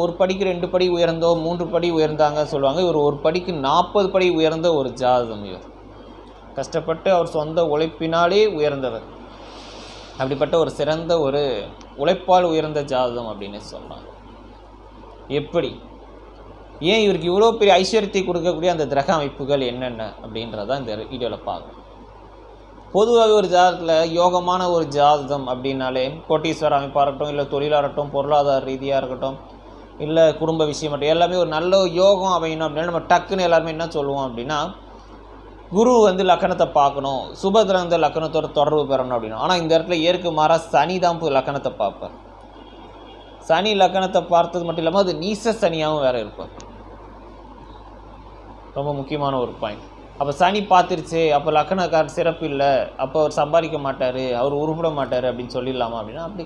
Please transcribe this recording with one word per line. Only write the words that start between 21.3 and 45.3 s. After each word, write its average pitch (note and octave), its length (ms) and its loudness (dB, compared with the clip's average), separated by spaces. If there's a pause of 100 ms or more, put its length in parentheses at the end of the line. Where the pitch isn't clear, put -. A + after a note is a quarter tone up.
பார்க்கலாம். E2+ 360 -10 (1120)
பொதுவாகவே A3 460 6
ஒரு F#3+ 120 2
ஜாதகத்துல F3 440 4 (240)
யோகமான F3+ 420 2 (140)
ஒரு E3 100 2 (100)
ஜாதகம் C#3+ 560 2
அப்படின்னாலே C3 520 -2 (240)
கோட்டீஸ்வர D#3 500 0
அமைப்பா C#3 260 -2
இருக்கட்டும், C#3+ 300 -2
இல்ல C#3+ 180 -2
தொழிலா D3 300 0
இருக்கட்டும், C#3+ 340 -4
பொருளாதார C#3+ 540 2
ரீதியா C3+ 320 -4
இருக்கட்டும், C3 340 -6 (720)
இல்ல D#3+ 180 4 (160)
குடும்ப D#3+ 320 0
விஷயம் D3 220 -6
மட்டும், C#3+ 200 0
எல்லாமே F3 280 2
ஒரு D#3+ 160 0
நல்ல F#3 240 2 (180)
யோகம் F#3+ 380 4
அமையணும் D#3+ 300 -2
அப்படின்னா D#3 240 -4
நம்ம E3 200 -2
டக்குன்னு F3+ 380 2
எல்லாருமே E3 260 2
என்ன E3 120 -4 (100)
சொல்லுவோம் C#3 300 -2
அப்படின்னா, B2+ 320 -4 (1160)
குரு A#3 180 6 (140)
வந்து F#3 240 2
லக்கணத்தை F3 380 2 (100)
பார்க்கணும், C#3 420 0 (220)
சுப G3 260 4
கிரகந்த F3 360 0
லக்கணத்தோட D#3 520 -2
தொடர்பு D3+ 260 2 (100)
பெறணும் B2+ 240 0
அப்படின்னு. A2 260 -6
ஆனா E3+ 180 2
இந்த D#3+ 140 0
இடத்துல E3 260 0
இயற்கை E3+ 380 0
மாறா D#3+ 180 4 (160)
சனி E3 320 2
தான் E3+ 160 0
போய் D3 160 0
லக்கணத்தை C3+ 360 -2 (100)
பார்ப்பார். G2 340 -6 (1300)
சனி F#3 200 2 (120)
லக்கணத்தை F#3 400 2 (100)
பார்த்தது E3+ 320 2
மட்டும் E3 200 -4
இல்லாம F#3+ 200 2
அது F3 160 -2
நீச G#3 400 -2